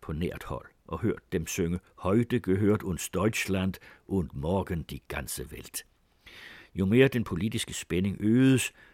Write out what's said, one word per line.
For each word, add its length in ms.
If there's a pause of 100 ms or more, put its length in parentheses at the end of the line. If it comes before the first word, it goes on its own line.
på 120
nært 300
hold 240 (200)
og 120
hørt 340
dem 140
synge 340 (160)
"Heute 440
gehört 420
uns 260
Deutschland 640 (320)
und 260
morgen 500
die 260
ganze 440
Welt." 340 (880)
Jo 120
mere 220
den 160
politiske 500
spænding 460
øgedes, 520 (220)